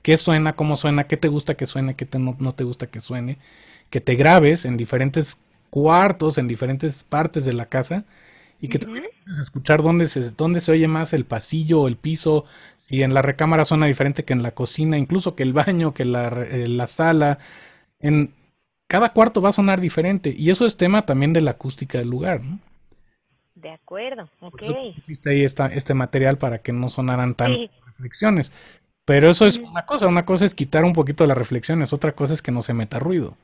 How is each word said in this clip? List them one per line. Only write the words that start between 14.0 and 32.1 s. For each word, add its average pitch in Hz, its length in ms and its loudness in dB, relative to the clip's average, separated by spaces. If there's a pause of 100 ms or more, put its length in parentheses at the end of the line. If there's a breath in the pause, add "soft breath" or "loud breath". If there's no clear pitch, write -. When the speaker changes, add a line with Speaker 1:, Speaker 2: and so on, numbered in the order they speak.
Speaker 1:
que - 80 -2
en 123 100 0
la 120 80 -4
cocina, 156 460 -2
incluso 175 380 -2
que - 80 -4
el 131 100 0
baño, 160 400 0
que 135 120 -4
la 120 240 -2
re-, 123 340 -6
eh, 120 40 -4
la 120 200 -2
sala. 156 500 2 (600 loud breath)
En 147 340 0 (540)
cada 226 260 2
cuarto 226 280 4
va 196 80 4
a 196 40 0
sonar 196 280 2
diferente 175 540 -2
y 151 140 0
eso 190 160 2
es 220 120 0
tema 202 280 2
también 143 280 2
de 165 80 4
la 147 100 2
acústica - 460 -8
del 120 120 -2
lugar, 135 340 -2
¿no? 165 160 -10 (960)
Speaker 2:
De 160 160 -18
acuerdo, 208 580 -12 (100)
Speaker 1:
Por 175 240 -20
eso 214 100 -6
Speaker 2:
ok. 247 220 -10
Speaker 1:
pusiste - 360 -10
ahí 139 120 2
esta, 135 240 -2
este 135 260 -6
material 135 440 0
para 117 220 -4
que - 140 -8
no 123 160 -4
sonaran 127 460 -2
tan 127 180 0
Speaker 2:
Sí. 233 160 -6 (160)
Speaker 1:
reflexiones. 160 680 -2 (540 loud breath)
Pero 143 240 6
eso 175 180 6
es 233 120 4
Speaker 2:
Ujú. - 120 -14
Speaker 1:
una 170 140 -8
cosa, 240 220 0
una 175 180 2
cosa 185 200 2
es 196 80 0
quitar 156 300 0
un 175 100 4
poquito 151 320 2
las 139 120 4
reflexiones, 127 560 -2
otra 147 180 -2